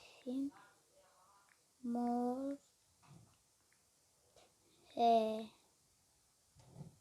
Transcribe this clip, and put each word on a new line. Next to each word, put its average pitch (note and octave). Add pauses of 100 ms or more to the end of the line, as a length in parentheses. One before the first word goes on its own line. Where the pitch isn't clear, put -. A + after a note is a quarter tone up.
(240)
Film. C4+ (1300)
Mor. B3 (2250)
He. A3+ (1600)